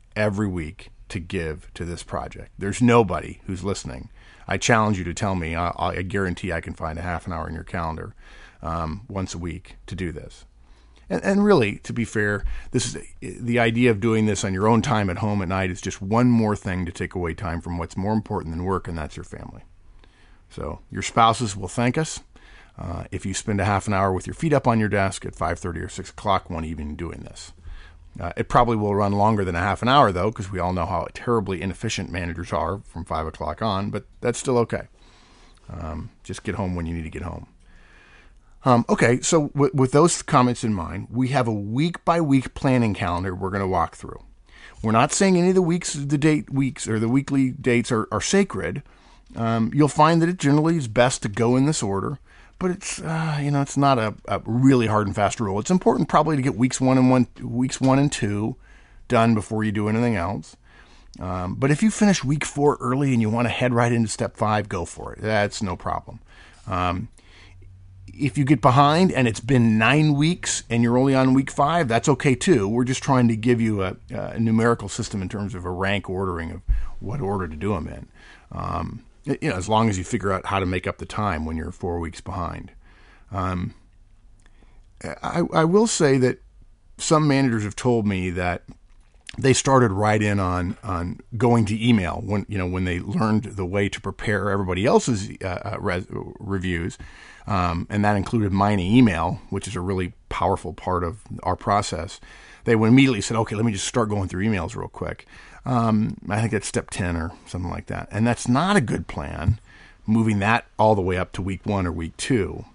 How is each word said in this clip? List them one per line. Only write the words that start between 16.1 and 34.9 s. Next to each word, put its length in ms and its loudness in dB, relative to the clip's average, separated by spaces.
more 280 4
thing 300 -4
to 60 -8
take 220 -8
away 200 -4
time 260 -6
from 180 -6
what's 180 -8
more 160 -2
important 420 -4
than 100 -6
work, 240 -2
and 100 -8
that's 180 -10
your 80 -12
family. 380 -16
So 300 -10
your 120 -8
spouses 540 2
will 120 -8
thank 280 0
us, 240 -4
uh, 340 -8
if 120 -8
you 100 -6
spend 260 -4
a 40 0
half 220 0
an 80 0
hour 180 2
with 140 -4
your 80 -8
feet 180 0
up 140 4
on 140 2
your 80 2
desk 360 -2
at 120 -10
five 220 -4
thirty 220 -8
or 80 -8
six 220 -12
o'clock 400 -2
one 140 -6
evening 320 -8
doing 240 -10
this. 320 -18
Uh, 160 -6
it 120 -6
probably 280 4
will 180 0
run 180 2
longer 300 2
than 120 -2
a 60 0
half 200 -2
an 80 0
hour, 240 6
though, 180 0
'cause 200 -8
we 80 -6
all 160 -2
know 100 -2
how 300 -4
terribly 480 -2
inefficient 480 -6
managers 420 -6
are 340 -4
from 200 -12
five 200 -4
o'clock 360 -8
on, 280 -2
but 140 -8
that's 180 -4
still 200 0
okay. 300 -2